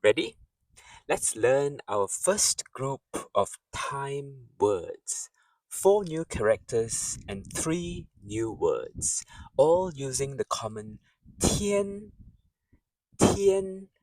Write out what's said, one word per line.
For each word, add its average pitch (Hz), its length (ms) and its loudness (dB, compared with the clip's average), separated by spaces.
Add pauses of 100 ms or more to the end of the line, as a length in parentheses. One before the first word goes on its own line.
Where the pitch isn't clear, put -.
Ready? 440 360 2 (720)
Let's - 260 0
learn 135 520 4
our 104 200 2
first - 560 0 (100)
group 135 280 -4 (340)
of 98 140 2 (240)
time 139 720 -8 (120)
words. - 720 -2 (400)
Four 202 360 4
new 160 200 -6
characters - 920 -2 (100)
and 98 260 -10
three 175 540 -4 (160)
new 110 280 -4
words, 76 760 -2 (320)
all 175 360 6
using 135 440 -4
the 107 80 -2
common 107 540 -8 (420)
tian, 202 720 0 (1040)
tian. 190 720 2 (120)